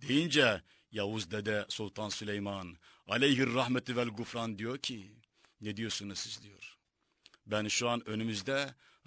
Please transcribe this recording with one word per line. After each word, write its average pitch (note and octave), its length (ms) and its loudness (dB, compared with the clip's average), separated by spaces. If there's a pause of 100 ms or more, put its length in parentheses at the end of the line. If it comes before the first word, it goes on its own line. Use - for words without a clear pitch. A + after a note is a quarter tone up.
Deyince C3 600 4 (300)
Yavuz G#2 400 -2
Dede G#2 380 0
Sultan G#2+ 400 -6
Süleyman G2+ 680 -4 (300)
aleyhir B2 460 4
rahmeti B2 440 0
vel A#2+ 100 2
gufran A2+ 500 -4
diyor A2+ 200 -4
ki, G#2 340 -8 (500)
"Ne G#2+ 160 -4
diyorsunuz G2+ 420 -6
siz?" - 240 -8
diyor. G2 340 -20 (680)
"Ben G#2+ 220 0
şu A#2+ 220 2
an A#2+ 200 0
önümüzde A2+ 680 0 (320)